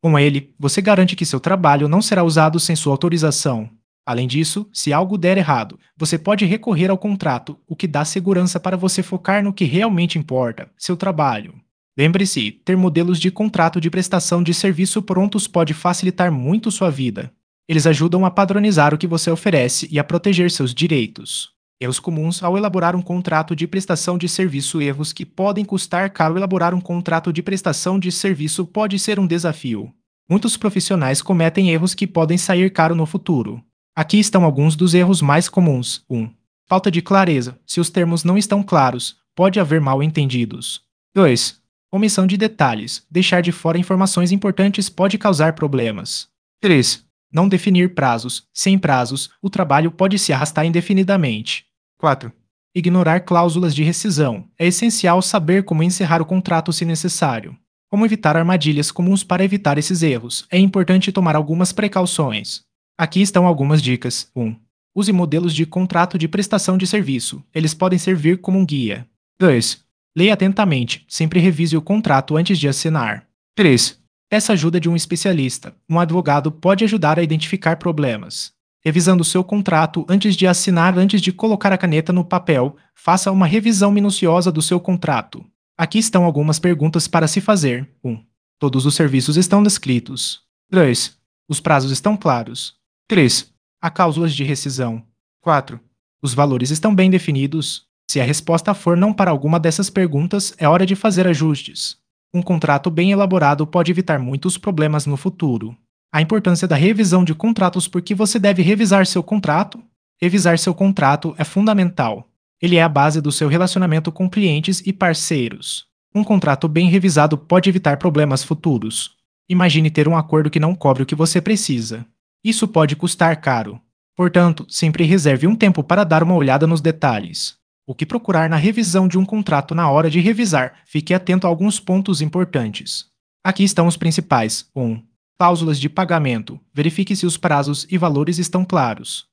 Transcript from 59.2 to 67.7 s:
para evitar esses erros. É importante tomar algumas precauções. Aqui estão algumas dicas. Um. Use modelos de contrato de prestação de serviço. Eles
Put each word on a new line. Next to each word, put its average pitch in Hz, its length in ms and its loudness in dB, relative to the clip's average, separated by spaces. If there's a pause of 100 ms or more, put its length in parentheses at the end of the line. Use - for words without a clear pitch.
para 180 200 0
evitar 190 360 0
esses 165 240 -2
erros. 123 480 -2
É 180 80 2
importante 190 520 4
tomar 175 240 0
algumas 165 360 0
precauções. 175 880 -4 (340)
Aqui 170 260 0
estão 190 260 4
algumas 147 340 2
dicas. 123 540 -4
Um. 113 200 -4 (400)
Use 202 160 0
modelos 170 440 0
de 160 100 0
contrato 180 520 -2
de 160 100 -2
prestação 196 500 -2
de 185 80 0
serviço. 139 580 -4 (100)
Eles 156 200 -2